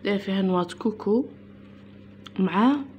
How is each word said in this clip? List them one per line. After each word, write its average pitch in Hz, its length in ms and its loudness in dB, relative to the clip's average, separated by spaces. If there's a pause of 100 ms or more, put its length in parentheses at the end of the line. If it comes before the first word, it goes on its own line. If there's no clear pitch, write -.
دايره 196 140 0
فيها 196 240 -2
نواه 180 260 2 (100)
كوكو 214 500 0 (1080)
مع 196 380 4 (220)